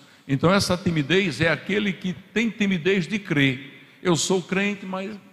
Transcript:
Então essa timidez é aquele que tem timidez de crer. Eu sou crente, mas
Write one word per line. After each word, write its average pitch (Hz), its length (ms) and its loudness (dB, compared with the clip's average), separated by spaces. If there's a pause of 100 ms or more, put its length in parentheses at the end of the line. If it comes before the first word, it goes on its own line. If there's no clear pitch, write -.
(260)
Então 135 260 2
essa 190 260 2
timidez 160 640 0
é 165 80 4
aquele 196 420 0
que 180 220 -6
tem - 360 -2
timidez 190 560 0
de 202 140 -4
crer. - 840 -2
Eu 175 140 2
sou 190 260 0
crente, 196 440 -2
mas 190 340 -8 (140)